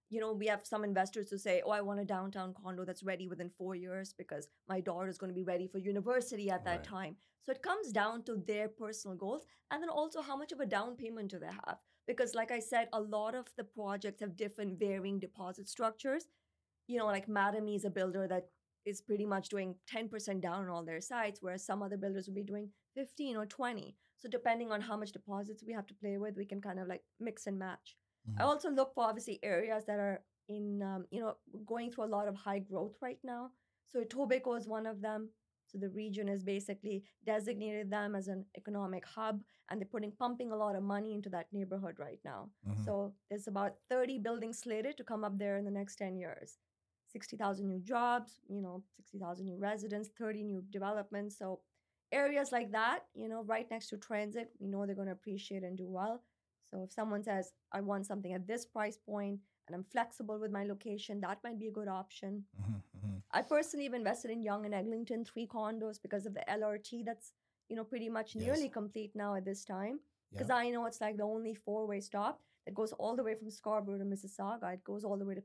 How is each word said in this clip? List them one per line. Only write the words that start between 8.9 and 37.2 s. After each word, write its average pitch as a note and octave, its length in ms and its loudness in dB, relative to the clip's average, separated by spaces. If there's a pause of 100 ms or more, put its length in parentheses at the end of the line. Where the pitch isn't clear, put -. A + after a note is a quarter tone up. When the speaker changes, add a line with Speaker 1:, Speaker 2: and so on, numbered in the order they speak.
Speaker 1:
goals G3+ 300 -2 (240)
and D#4 120 -2
then E4+ 60 -2
also D#4 320 2
how C#4 160 -4
much D4+ 160 -6
of C4+ 80 -4
a C4+ 60 2
down A3 300 2
payment A3+ 340 -4
do F#3+ 80 -6
they D#3 80 -6
have. - 320 -4 (280)
Because A#3+ 280 2
like A3+ 160 2
I A#3+ 80 2
said, A#3 340 4
a A3+ 80 4
lot G#3+ 360 0
of B3 200 -8
the B3 60 -4
projects G3+ 580 -2
have G3 160 -4
different G#3 440 -2
varying G3 400 2
deposit F#3+ 480 -6
structures. B3+ 580 0 (600)
You A#3+ 100 2
know, A3 80 4
like, G3+ 220 4
Mattamy G#3 480 4
is G3+ 80 0
a G3+ 60 2
builder F#3 360 2
that F3+ 240 2 (340)
is G3+ 160 -2
pretty G#3 260 2
much F#3+ 220 2
doing F#3+ 280 0 (100)
ten A3+ 220 -2
percent G3+ 320 0
down F3+ 240 2
on F#3 60 -2
all E3+ 140 -2
their E3 160 -2
sites, G#3+ 400 0
whereas F#3 240 -2
some G3+ 200 0
other G3 120 0
builders G3 300 0
will F#3+ 80 -6
be G3+ 80 -2
doing G3+ 300 -4 (220)
fifteen C4+ 420 -2
or G#3+ 100 0
twenty. A#3+ 500 -4 (220)
So B3 100 -10
depending A#3 440 2
on G#3 80 2
how G#3 160 0
much G#3 160 -4
deposits G#3 500 -6
we A3 100 -6
have G#3 140 -4
to G#3 80 -16
play G3+ 240 -2
with, G#3 180 -2
we G3+ 100 -2
can G3+ 140 -4
kind F#3+ 200 -4
of, F3+ 80 -4
like, - 160 -4 (160)
mix A3 260 -4
and G3 120 0
match. F#3 380 -6 (320)
Speaker 2:
Mm-hmm. G#2+ 140 2
Speaker 1:
I - 20 8
also D4 260 6
look C4+ 220 6
for, A#3+ 120 4
obviously, A3 400 0
areas G#3+ 400 4
that G#3 160 2
are G3+ 240 2 (240)
in, G#3 340 0
um, F#3+ 280 -2
you G3+ 100 -2
know, A3 160 0 (280)
going A#3 280 -2
through A#3 120 -2
a G#3+ 120 2
lot G#3 100 2
of G3+ 80 0
high G3+ 240 0
growth G3 420 -2
right B3 220 -4
now. B3 300 -6 (340)
So A#3+ 160 0
Etobicoke B3 560 4
is G3+ 80 -4
one A3 200 -2
of G#3+ 140 -4
them. A3 300 -2 (360)
So - 120 -10
the G3 100 0
region G3+ 380 -2
has G3+ 160 2
basically G3+ 600 -2 (200)